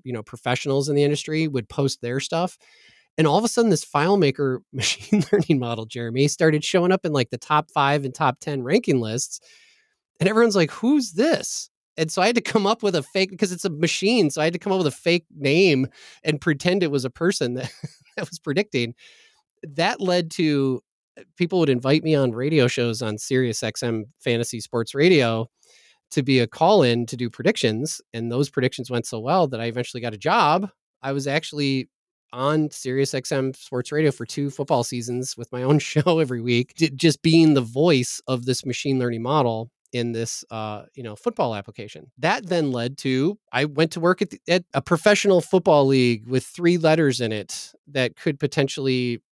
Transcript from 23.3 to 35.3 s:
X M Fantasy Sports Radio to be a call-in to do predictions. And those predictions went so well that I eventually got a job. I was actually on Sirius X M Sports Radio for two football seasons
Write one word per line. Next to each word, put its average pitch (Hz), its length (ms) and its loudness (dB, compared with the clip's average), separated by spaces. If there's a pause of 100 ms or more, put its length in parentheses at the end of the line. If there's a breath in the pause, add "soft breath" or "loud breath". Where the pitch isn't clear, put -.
X 110 180 -6
M 113 220 -4 (160)
Fantasy 117 400 -2
Sports 117 340 -6
Radio 131 540 2 (640 soft breath)
to 147 100 0
be 131 160 2
a 120 80 2
call-in 131 600 4
to 120 100 -12
do 120 120 -6
predictions. 123 720 -2 (120)
And 117 180 -6
those 135 180 0
predictions 127 440 -4
went 120 140 -4
so 113 120 -10
well 147 300 0
that 123 120 -6
I 117 40 -4
eventually 117 360 -6
got 113 140 -6
a 104 40 -12
job. 180 520 2 (320)
I 135 80 -6
was 139 160 -4
actually 143 600 -4 (440)
on 147 380 0
Sirius 135 420 -4
X 131 200 -6
M 135 220 -2
Sports - 360 -8
Radio 151 220 2
for - 120 -8
two 143 260 -6
football 139 340 0
seasons 123 520 -6